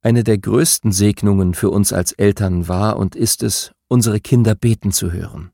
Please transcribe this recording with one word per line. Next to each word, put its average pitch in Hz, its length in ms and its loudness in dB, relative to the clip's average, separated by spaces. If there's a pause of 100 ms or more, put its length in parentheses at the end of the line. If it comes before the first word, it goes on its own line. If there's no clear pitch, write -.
Eine 117 220 2
der 110 140 2
größten 110 540 0
Segnungen 98 600 2
für 98 160 0
uns 101 220 0
als 90 220 -2
Eltern 92 540 0
war 95 300 -2
und 92 180 -4
ist - 280 -2
es, - 280 -6 (160)
unsere 113 320 2
Kinder 110 360 2
beten 113 360 -2
zu 92 200 -4
hören. 90 420 -10